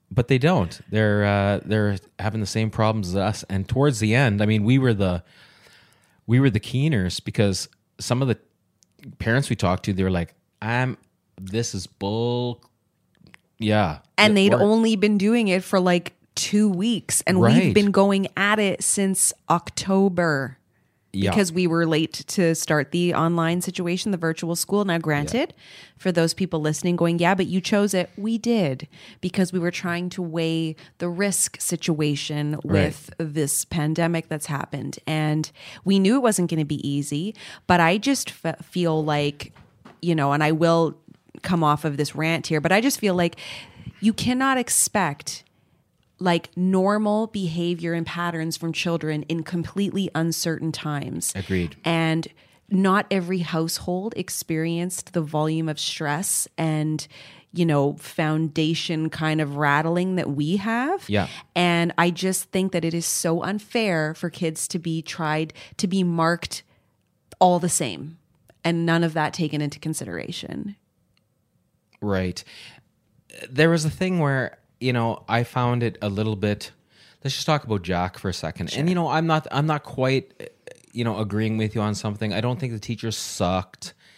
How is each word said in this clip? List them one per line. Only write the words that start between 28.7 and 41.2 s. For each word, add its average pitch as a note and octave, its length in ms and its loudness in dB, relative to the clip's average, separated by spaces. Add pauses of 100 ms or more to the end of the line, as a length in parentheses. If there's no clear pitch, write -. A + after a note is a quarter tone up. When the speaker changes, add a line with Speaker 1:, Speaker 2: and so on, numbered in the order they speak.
Speaker 2:
because F#3 320 0
we F#3 60 0
were F3 120 -2
trying F3 380 -4
to F3+ 140 -8
weigh E3 520 -2 (260)
the F3 100 -2
risk F#3 500 -2
situation D3 920 -2 (120)
Speaker 1:
Right. F#3 220 4
Speaker 2:
with - 320 -8
this D3+ 480 -2
pandemic E3 640 -2
that's D3+ 160 -8
happened. C#3+ 600 -6
And D#3 440 0 (340)
we G3 140 4
knew F#3+ 180 6
it C#4 60 2
wasn't G#3 260 2
gonna D#3+ 160 0
be D3 240 -4
easy, D3 460 -4 (320)
but F3+ 120 4
I E3+ 200 4
just C4+ 320 -2
fe-, - 320 -6
feel D#3+ 420 -2
like, D3 480 -2 (480)
you E3+ 140 0
know, C#3+ 180 2
and D3 100 2
I D#3 100 4
will E3 440 2 (460)